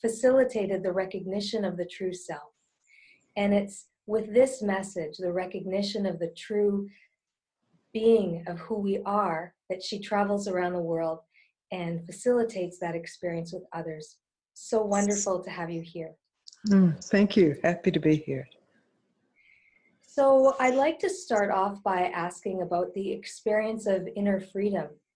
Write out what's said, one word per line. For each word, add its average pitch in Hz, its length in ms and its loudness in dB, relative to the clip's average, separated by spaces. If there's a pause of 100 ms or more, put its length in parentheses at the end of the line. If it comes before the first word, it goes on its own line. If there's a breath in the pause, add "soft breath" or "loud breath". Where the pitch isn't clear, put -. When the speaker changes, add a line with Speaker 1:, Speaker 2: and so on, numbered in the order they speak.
Speaker 1:
facilitated 226 800 2
the 180 120 0
recognition 190 680 -4
of 175 140 -4
the 175 80 -4
true 185 260 -6
self. - 420 -12 (840 soft breath)
And 202 180 2
it's 202 320 -2 (240)
with 214 240 -2
this 262 280 4
message, 190 560 -4
the 175 160 -4
recognition 196 720 -4
of 170 120 -2
the 170 200 -6
true 202 500 0 (1080 loud breath)
being 214 540 4
of 175 100 -6
who 208 220 -6
we 196 260 0
are, 180 480 -2 (160)
that 185 140 -6
she 196 160 -8
travels 202 480 0
around 180 240 0
the 180 80 -2
world 165 400 -2 (540 soft breath)
and 170 320 -6
facilitates 226 760 -2
that 170 160 -4
experience 170 560 -8
with - 120 -10 (100)
others. 160 420 -10 (380)
So - 280 -2
wonderful 202 600 0
to - 60 -14
have 170 200 -8
you 165 120 -6
here. 165 320 -12 (560)
Speaker 2:
Mm, 185 340 6
thank 202 320 4
you. 160 300 6
Happy 175 260 0
to 160 80 2
be 156 160 4
here. 135 320 -6 (1600 soft breath)
Speaker 1:
So 269 500 6
I'd 254 180 4
like 302 240 2
to 381 100 0
start 208 420 0
off 196 320 0
by 185 200 0
asking 180 580 -4
about 175 320 -2
the 196 180 -4
experience 220 760 -4
of 190 280 0
inner 202 240 0
freedom. 196 480 -2 (280)